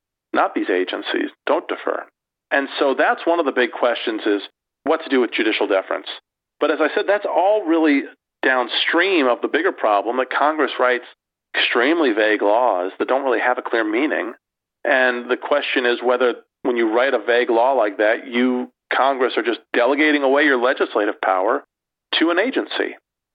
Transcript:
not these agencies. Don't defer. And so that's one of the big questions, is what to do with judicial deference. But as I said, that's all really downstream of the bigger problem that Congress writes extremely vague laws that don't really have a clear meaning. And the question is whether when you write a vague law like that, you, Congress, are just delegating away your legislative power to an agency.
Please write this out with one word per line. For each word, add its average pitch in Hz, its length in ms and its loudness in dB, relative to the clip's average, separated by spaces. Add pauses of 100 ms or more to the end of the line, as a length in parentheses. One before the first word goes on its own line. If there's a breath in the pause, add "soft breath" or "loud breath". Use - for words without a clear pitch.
(340)
not 170 220 0
these - 160 -2
agencies. - 580 -2 (160)
Don't 160 220 -2
defer. - 360 -6 (460)
And 139 180 0 (120)
so 139 180 2
that's 180 300 0
one 170 120 2
of 160 60 0
the 135 60 0
big 123 200 0
questions, 117 540 -2
is 104 160 0 (440)
what 156 180 0
to - 60 -14
do 131 120 2
with 113 120 0
judicial 107 340 0
deference. 92 400 -2 (520)
But 151 120 4
as 156 100 -2
I 151 140 2
said, 208 120 0
that's 202 200 0
all 196 380 2
really 160 400 2 (360)
downstream 139 840 0
of 120 140 0
the - 60 -4
bigger 170 240 0
problem 107 460 0
that 127 140 -2
Congress 147 480 0
writes 123 260 0 (500)
extremely 139 580 2
vague 107 280 2
laws 101 560 2
that - 100 -4
don't 135 160 0
really 123 160 0
have 123 200 0
a - 20 -10
clear 113 220 -2
meaning. 110 500 -2 (500)
And 127 460 0
the 127 80 0
question 139 480 -2
is 120 180 0
whether 123 320 2 (280)
when 131 120 0
you 117 160 2
write 127 220 2
a 120 60 0
vague 117 320 0
law 120 220 4
like 104 240 0
that, 107 300 0
you, 123 440 0 (200)
Congress, 127 460 0
are 117 60 -2
just 110 160 -2 (140)
delegating 143 500 2
away 135 200 2
your 143 160 2
legislative 117 600 -2
power 95 420 0 (560)
to 165 120 2
an 175 80 0
agency. 190 560 -4 (400)